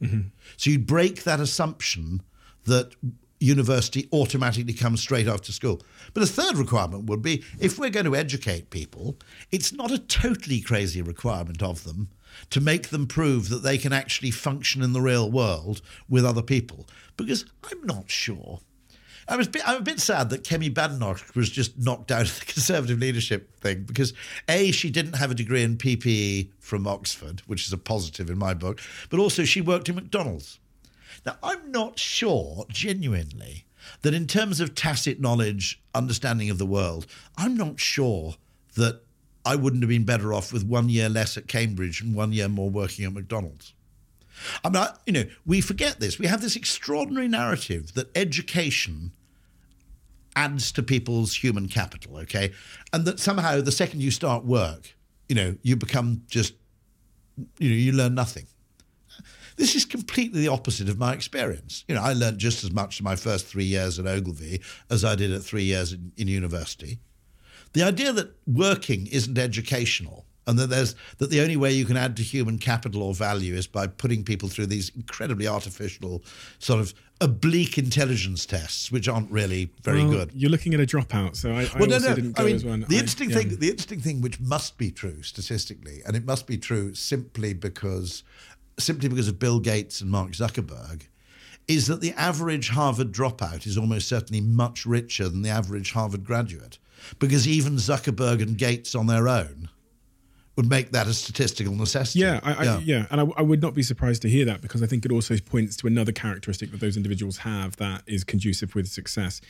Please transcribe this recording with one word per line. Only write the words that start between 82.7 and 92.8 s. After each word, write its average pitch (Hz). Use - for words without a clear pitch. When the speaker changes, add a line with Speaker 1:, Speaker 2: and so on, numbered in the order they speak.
Speaker 2:
the 151
Speaker 1:
I, -
Speaker 2:
interesting 262
Speaker 1:
yeah. 113
Speaker 2:
thing, 101
the 156
interesting 208
thing 135
which 120
must 139
be 104
true 78
statistically, 92
and 107
it 117
must 131
be 117
true 101
simply 113
because, 92
simply 139
because 123
of 95
Bill 120
Gates 107
and 95
Mark 95
Zuckerberg, 80
is 147
that 156
the 170
average 156
Harvard 127